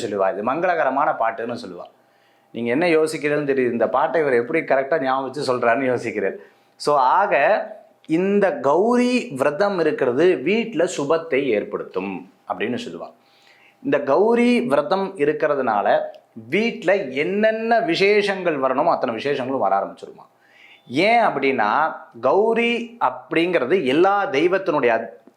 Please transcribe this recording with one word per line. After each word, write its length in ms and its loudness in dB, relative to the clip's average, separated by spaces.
சொல்லுவா. 260 0
இது 120 -6
மங்களகரமான 760 0
பாட்டுன்னு 380 -4
சொல்லுவா. 160 -14
நீங்க 180 -6
என்ன 160 0
யோசிக்கிறதுன்னு 640 0
தெரியுது, 220 2
இந்த 180 0
பாட்டை 320 0
இவர் 120 0
எப்படி 260 0
கரெக்டா 420 0
ஞாபகம் 220 -2
வச்சு 300 -4
சொல்றாருன்னு 400 0
யோசிக்கிறேன். 420 -4
So, 220 0
ஆக 680 2
இந்த 500 0
கௌரி 800 0
விரதம் 420 0
இருக்கிறது 640 2
வீட்டுல 420 0
சுபத்தை 480 0
ஏற்படுத்தும் 840 -4
அப்படின்னு 300 -4
சொல்லுவா. 240 -12
இந்த 180 0
கௌரி 600 4
விரதம் 560 -2
இருக்கிறதுனால 840 2
வீட்டுல 600 0
என்னென்ன 680 0
விசேஷங்கள் 800 0
வரணுமோ 300 0
அத்தனை 260 0
விசேஷங்களும் 420 -4
வர 180 0
ஆரம்பிச்சிருமா. 500 -6
ஏன் 340 2
அப்படின்னா, 720 0
கௌரி 800 0
அப்படிங்கிறது 840 0
எல்லா 400 4
தெய்வத்தினுடைய 640 0
அத்-, 260 0